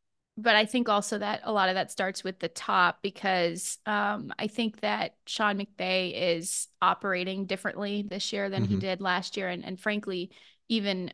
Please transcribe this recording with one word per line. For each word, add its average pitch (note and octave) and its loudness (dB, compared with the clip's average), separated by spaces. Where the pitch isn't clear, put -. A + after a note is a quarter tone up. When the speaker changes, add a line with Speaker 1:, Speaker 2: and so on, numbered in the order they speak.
Speaker 1:
but A3 6
I A3 8
think A#3+ 2
also G#3 2
that G#3 -2
a A3 -2
lot F#3+ 4
of F#3 2
that - -2
starts F#3+ -4
with F#3 -6
the E3+ -2
top F3+ 2
because, F3+ 0
um, G#3 0
I G#3+ -2
think A3 -4
that G#3 -2
Sean G#3 0
McVay F#3 -2
is - -4
operating F#3 0
differently G3+ -4
this G3+ -6
year G3 -2
than G3 0
he G3 2
Speaker 2:
Mm-hmm. F#3+ 2
Speaker 1:
did F#3+ -2
last F#3 -2
year. F#3+ -2
And, F3+ -6
and F#3 -8
frankly, G3 -4
even, G3+ 0